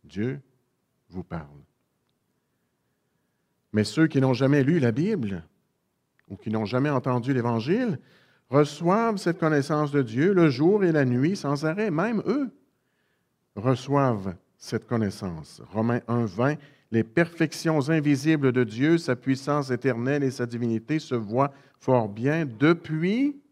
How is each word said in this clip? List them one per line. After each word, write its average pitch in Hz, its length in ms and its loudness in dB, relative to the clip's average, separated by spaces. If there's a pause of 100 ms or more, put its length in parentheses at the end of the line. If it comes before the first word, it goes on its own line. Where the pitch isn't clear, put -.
Dieu 131 360 -6 (680)
vous 87 160 -12
parle. 73 380 -12 (2000)
Mais 107 120 2
ceux 160 220 2
qui 151 140 0
n'ont 131 140 4
jamais 139 280 2
lu 160 160 2
la 120 140 2
Bible 120 500 -2 (880)
ou 101 80 -12
qui - 140 -10
n'ont 110 160 -2
jamais 127 240 0
entendu 127 420 -2
l'Évangile 127 640 -2 (520)
reçoivent 170 680 2
cette 175 220 -2
connaissance 151 520 0
de 143 120 0
Dieu 135 320 0
le 165 160 6
jour 175 340 2
et 170 80 2
la 147 120 4
nuit 131 320 2
sans 143 280 -4
arrêt. 202 260 -2
Même 196 360 0
eux 254 240 -2 (1040)
reçoivent 123 800 0 (220)
cette - 280 -8
connaissance. 98 760 -6 (100)
Romains 117 360 0
un 120 160 0
vingt, « 117 320 -2 (340)
Les 110 140 2
perfections 160 840 -2
invisibles 147 640 2
de 123 100 2
Dieu, 131 360 2
sa 131 180 -2
puissance 135 540 -2
éternelle 127 520 0
et 131 80 0
sa 123 160 -6
divinité 117 520 -2
se 143 160 -6
voient 120 380 0 (260)
fort 123 300 2
bien 139 380 -2
depuis 165 920 0 (120)